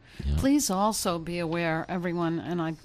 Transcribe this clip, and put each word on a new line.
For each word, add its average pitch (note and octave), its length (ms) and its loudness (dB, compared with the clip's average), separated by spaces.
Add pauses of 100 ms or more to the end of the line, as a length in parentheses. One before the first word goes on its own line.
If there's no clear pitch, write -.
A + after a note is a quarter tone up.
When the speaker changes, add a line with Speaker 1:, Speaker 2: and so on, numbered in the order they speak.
(240)
Speaker 1:
yeah. C#2+ 120 0
Speaker 2:
Please C4+ 340 4
also F#3+ 480 0
be E3+ 200 -6
aware, E3 500 0
everyone, E3+ 500 0
and E3+ 240 -2
I, D#3+ 120 -2 (100)